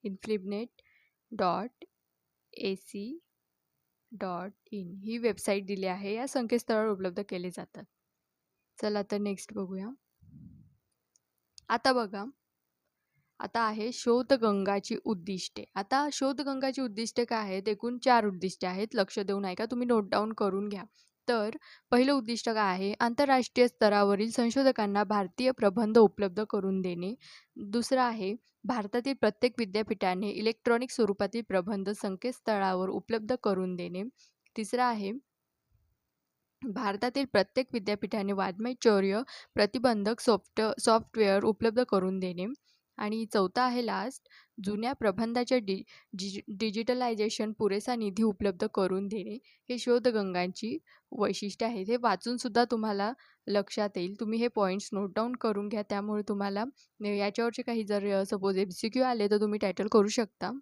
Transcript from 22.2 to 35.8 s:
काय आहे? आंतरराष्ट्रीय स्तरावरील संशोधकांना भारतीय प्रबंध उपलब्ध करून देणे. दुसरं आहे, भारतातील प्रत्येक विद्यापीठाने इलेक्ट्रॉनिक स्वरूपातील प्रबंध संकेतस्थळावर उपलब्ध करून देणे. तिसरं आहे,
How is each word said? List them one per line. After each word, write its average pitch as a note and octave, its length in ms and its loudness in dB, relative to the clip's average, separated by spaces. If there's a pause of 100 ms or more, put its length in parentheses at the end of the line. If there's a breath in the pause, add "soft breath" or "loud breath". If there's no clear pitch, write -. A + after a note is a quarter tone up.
काय G#3+ 220 2
आहे? G3 280 -2
आंतरराष्ट्रीय B3 680 4
स्तरावरील G#3 600 4
संशोधकांना A#3 760 2
भारतीय G3+ 460 0
प्रबंध A3 480 4
उपलब्ध G3+ 460 6
करून F#3+ 360 0
देणे. F3+ 340 -4 (420 loud breath)
दुसरं A3+ 440 0
आहे, A3+ 340 -2 (300)
भारतातील A#3+ 500 -2
प्रत्येक A#3 440 2
विद्यापीठाने G3+ 720 -2
इलेक्ट्रॉनिक A#3 600 0
स्वरूपातील G#3 580 0
प्रबंध F#3+ 420 -2
संकेतस्थळावर G3 1000 -2
उपलब्ध G#3+ 540 -4
करून F#3 320 0
देणे. F3 280 -8 (540 soft breath)
तिसरं A3+ 260 -2
आहे, G#3+ 300 0 (1600)